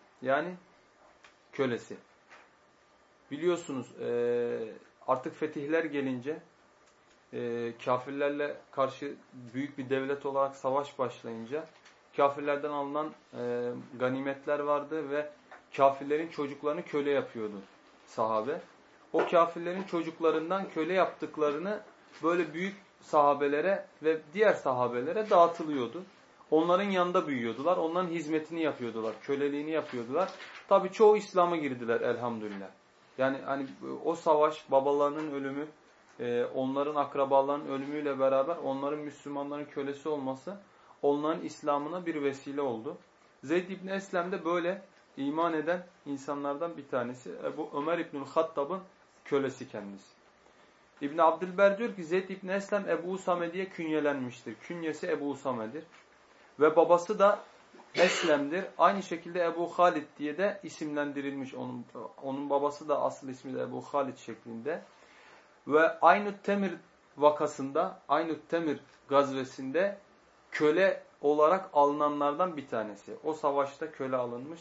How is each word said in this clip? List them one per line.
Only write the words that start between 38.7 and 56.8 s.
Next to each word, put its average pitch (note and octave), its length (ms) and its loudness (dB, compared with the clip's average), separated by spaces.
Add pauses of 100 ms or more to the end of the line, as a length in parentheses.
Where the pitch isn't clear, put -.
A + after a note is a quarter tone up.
Müslümanların C#3+ 640 -8
kölesi C#3+ 440 -6
olması C#3+ 480 -4 (440)
onların D3+ 400 2
İslam'ına D3+ 640 -2
bir D#3+ 180 -4
vesile C#3 380 -4
oldu. C3 360 -4 (460)
Zeyd F3 260 0
İbni F#3 220 -10
Eslem F#3 400 -4
de F3+ 140 -6
böyle F3 360 -2 (360)
iman D#3 360 0
eden E3 320 -2 (200)
insanlardan C#3+ 720 -6
bir C#3+ 100 -16
tanesi. B2 440 -6 (140)
Ebu D3 300 -6
Ömer D#3 240 -2
İbnül C#3 260 -8
Hattab'ın D#3+ 540 -2 (460)
kölesi C#3 420 -2
kendisi. G2+ 480 -14 (840)
İbn D3 160 -6
Abdülber F3+ 600 4
diyor A3 180 -4
ki F#3 80 -10
Zeyd F#3 260 -2
İbni F#3+ 220 -8
Eslem G3 380 -2
Ebu E3 220 -2
Usame F3 420 -2
diye F#3+ 160 -6
künyelenmiştir. C#3+ 840 -2
Künyesi E3+ 520 -8
Ebu C#3+ 220 -2
Usame'dir. B2+ 540 -6 (760)
Ve D#3 160 6
babası E3+ 440 6